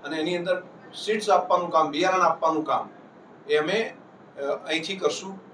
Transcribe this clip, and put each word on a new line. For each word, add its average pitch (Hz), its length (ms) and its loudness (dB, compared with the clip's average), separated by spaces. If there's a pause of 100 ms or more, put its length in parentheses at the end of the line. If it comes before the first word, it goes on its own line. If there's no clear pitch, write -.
અને 147 120 -6
એની 175 200 0
અંદર 170 260 -2 (420)
સીડ્સ 208 260 0
આપવાનું 180 400 4
કામ, 156 200 4
બિયારણ 180 300 2
આપવાનું 160 440 2
કામ - 240 -2 (640)
એ 151 60 4
અમે, 196 380 0 (440)
અ, 139 40 -8 (240)
અહીંથી 165 300 -4
કરશું 185 440 -4 (140)